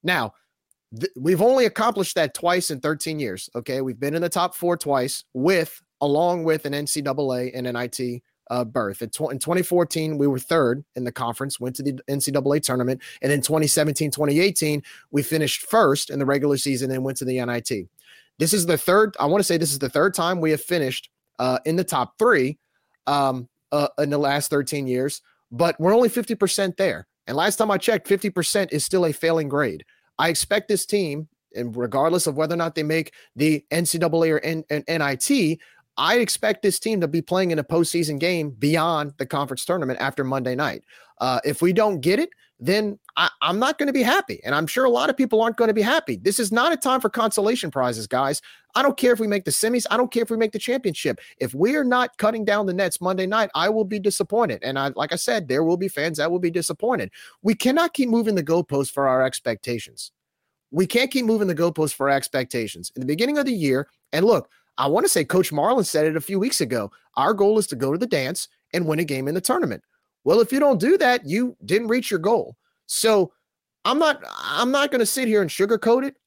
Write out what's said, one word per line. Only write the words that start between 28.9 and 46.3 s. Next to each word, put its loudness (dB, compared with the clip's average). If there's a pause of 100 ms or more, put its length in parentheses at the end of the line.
a 0
failing 0
grade. -2 (340)
I 2
expect 0
this 0
team, -2 (260)
and -6
regardless 0
of -2
whether 0
or -4
not -2
they -2
make -2 (240)
the 2
N 0
C -2
double 2
A 4
or 2
N-, -4
N-, -2
N 0
I 0
T, 2 (400)
I 2
expect 0
this 0
team -2
to 0
be -2
playing 0
in 0
a -4
postseason 0
game -2
beyond 0
the -4
conference -4
tournament -2
after -2
Monday -2
night. -4 (360)
Uh, 0
if -2
we 4
don't 2
get 2
it, -2 (300)
then 0 (200)
I, 2 (120)
I'm 0
not 0
gonna 0
be 2
happy. 0
And -2
I'm 0
sure 0
a 6
lot 2
of -2
people 2
aren't 0
gonna 4
be 2
happy. 0
This 0